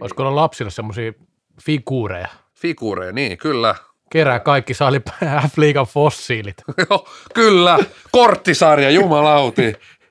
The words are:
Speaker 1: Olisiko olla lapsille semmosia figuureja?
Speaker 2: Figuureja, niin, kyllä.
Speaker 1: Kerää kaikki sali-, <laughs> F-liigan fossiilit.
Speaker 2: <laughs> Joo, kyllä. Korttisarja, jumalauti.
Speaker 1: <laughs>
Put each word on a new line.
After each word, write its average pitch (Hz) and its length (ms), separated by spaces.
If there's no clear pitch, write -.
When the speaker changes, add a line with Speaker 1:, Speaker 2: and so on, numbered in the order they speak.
Speaker 1:
Olisiko 120 220
olla 139 180
lapsille 127 300
semmosia 110 420
figuureja? 113 640
Speaker 2:
Figuureja, 98 580
niin, 113 260
kyllä. 117 380
Speaker 1:
Kerää 139 280
kaikki 139 340
sali-, 135 280
<laughs> 143 260
F-liigan 147 320
fossiilit. 120 680
Speaker 2:
<laughs> 185 160
Joo, 202 180
kyllä. 180 440
Korttisarja, 170 800
jumalauti. 147 840
Speaker 1:
<laughs> - 40